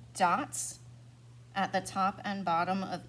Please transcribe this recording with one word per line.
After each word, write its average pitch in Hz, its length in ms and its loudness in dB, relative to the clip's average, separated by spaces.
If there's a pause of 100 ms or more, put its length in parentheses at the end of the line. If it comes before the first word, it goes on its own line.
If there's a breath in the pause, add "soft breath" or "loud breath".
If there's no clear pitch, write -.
(160)
dots - 640 2 (760)
at 190 160 2
the 190 100 2
top 190 420 0
and 196 220 -4
bottom 175 380 2
of 170 260 -6